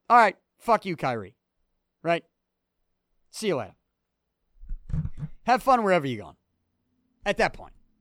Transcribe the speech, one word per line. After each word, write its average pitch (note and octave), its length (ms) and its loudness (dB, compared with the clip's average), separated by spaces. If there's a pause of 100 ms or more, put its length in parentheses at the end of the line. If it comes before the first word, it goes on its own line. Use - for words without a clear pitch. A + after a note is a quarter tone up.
all A#3 80 8
right, G#3+ 180 6 (220)
fuck - 280 0
you, F3+ 100 -4
Kyrie." A#2 400 -6 (680)
Right? E3+ 200 0 (1080)
See - 160 -8
you E3+ 100 0
later. G2 180 -10 (1700)
Have B3 200 2
fun B3+ 200 2
wherever F3+ 240 2
you're A2 160 -6
going D2+ 120 -20 (880)
at G3+ 120 -2
that G3+ 160 0
point. - 200 -20 (280)